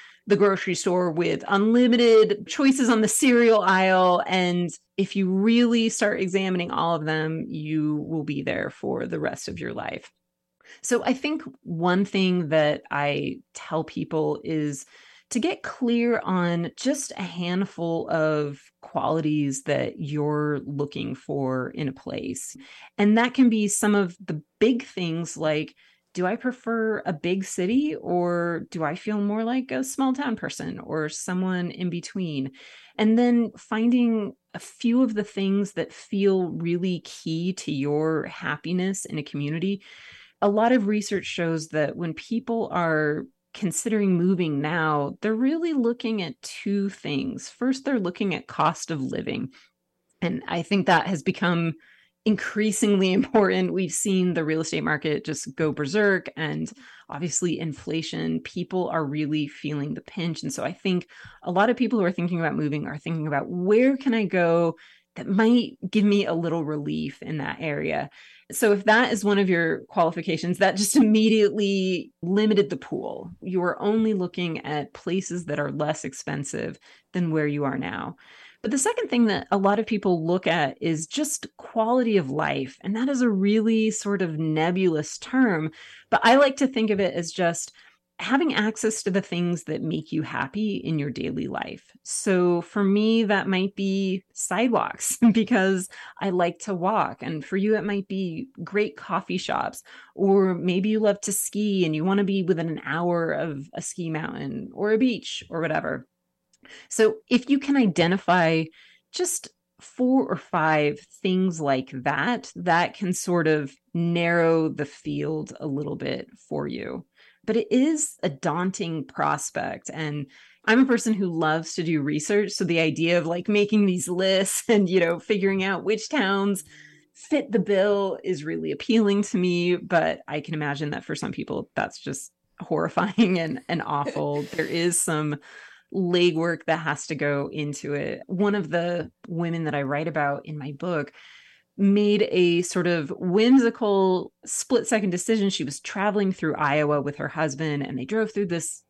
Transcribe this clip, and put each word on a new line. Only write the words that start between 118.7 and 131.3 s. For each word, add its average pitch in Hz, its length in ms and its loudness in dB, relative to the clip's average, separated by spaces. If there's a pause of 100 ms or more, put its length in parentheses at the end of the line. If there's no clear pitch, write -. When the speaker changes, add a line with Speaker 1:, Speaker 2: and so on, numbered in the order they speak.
Speaker 1:
prospect. - 880 -4
And 147 340 -6 (380)
I'm 226 140 6
a 262 60 8
person 233 280 2
who 190 140 0
loves 160 480 0
to 175 80 -2
do 156 180 2
research. 170 500 0
So - 120 -4
the 165 160 2
idea 165 400 2
of, 156 80 -2
like, 175 200 -4
making 208 380 4
these 180 220 0
lists 185 580 0
<laughs> - 40 0
and, 208 200 6
you 185 100 4
know, 170 200 2
figuring 196 440 0
out 190 200 -2
which 208 260 -2
towns 196 540 0 (500)
fit - 380 -2
the 220 80 2
bill 202 640 2
is 156 200 -4
really 160 280 -4
appealing 202 520 4
to 202 140 -2
me. 180 380 2
But 160 520 0
I 147 140 -6
can 160 120 -10
imagine 147 380 -4
that - 140 -8
for 151 100 -8
some - 160 -6